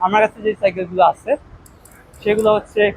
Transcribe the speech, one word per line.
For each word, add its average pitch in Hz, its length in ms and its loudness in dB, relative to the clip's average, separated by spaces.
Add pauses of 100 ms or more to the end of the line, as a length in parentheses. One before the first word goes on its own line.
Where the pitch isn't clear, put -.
আমার 202 220 2
কাছে 214 200 -4
যে 214 180 -2
সাইকেলগুলো 180 440 -2
আছে, 226 320 0 (880)
সেগুলো 214 320 0
হচ্ছে 208 420 -2